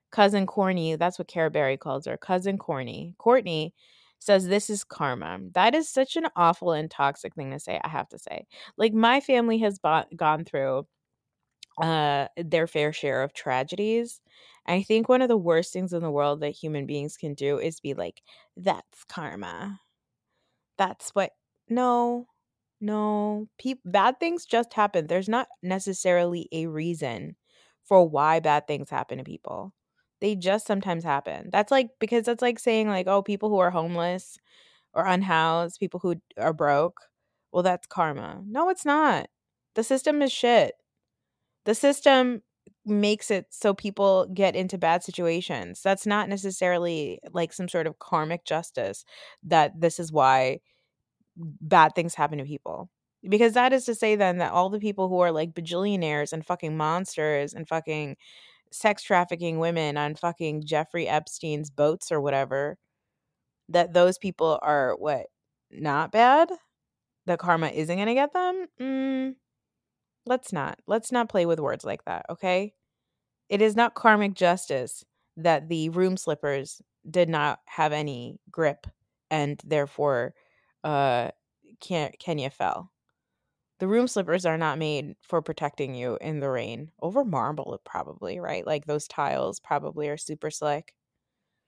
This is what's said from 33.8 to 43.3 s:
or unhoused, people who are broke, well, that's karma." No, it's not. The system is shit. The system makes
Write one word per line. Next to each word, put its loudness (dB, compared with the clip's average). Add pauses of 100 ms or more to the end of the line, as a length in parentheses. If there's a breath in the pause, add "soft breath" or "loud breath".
or 2
unhoused, 2
people -4
who 0 (220)
are 0
broke, 2 (500)
well, 0
that's 0
karma." -4
No, 0
it's -2
not. 2 (480)
The 0
system 2
is 2
shit. 4 (920)
The 2
system 4 (440)
makes 0